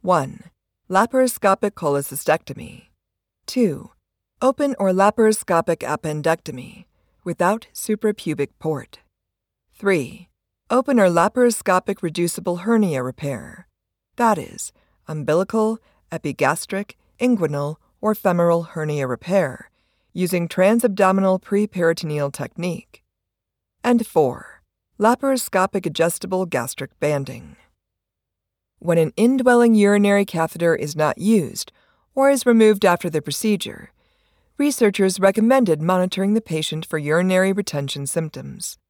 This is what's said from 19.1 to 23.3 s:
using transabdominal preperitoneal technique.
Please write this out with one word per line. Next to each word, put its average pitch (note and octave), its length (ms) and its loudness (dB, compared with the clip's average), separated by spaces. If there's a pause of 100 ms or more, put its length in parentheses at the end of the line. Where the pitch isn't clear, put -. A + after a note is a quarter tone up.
using F3 340 -2
transabdominal F#3+ 920 2
preperitoneal E3 960 -2
technique. - 680 -10 (800)